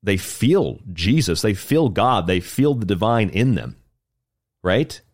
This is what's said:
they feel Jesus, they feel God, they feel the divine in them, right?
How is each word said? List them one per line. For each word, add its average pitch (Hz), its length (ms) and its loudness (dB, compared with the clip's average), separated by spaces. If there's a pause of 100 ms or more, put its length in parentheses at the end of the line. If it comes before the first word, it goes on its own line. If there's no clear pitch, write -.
they 98 140 0
feel 123 600 0 (160)
Jesus, 95 480 0
they 107 100 2
feel 139 380 0
God, 101 360 0
they 90 140 0
feel 139 340 0
the 113 120 -4
divine 107 420 0
in 113 260 2
them, 62 220 -6 (840)
right? 107 360 0 (160)